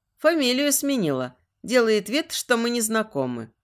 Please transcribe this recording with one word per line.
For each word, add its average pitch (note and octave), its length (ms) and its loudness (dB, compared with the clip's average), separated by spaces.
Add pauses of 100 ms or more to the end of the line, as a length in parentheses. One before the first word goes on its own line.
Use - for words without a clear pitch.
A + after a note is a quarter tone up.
(180)
фамилию C#4+ 540 2
сменила. F3 640 -2 (260)
Делает A3 460 2
вид, D#4 220 -2
что - 260 0
мы A#3 120 0
не A#3+ 120 -2
знакомы. C#3 720 -2 (120)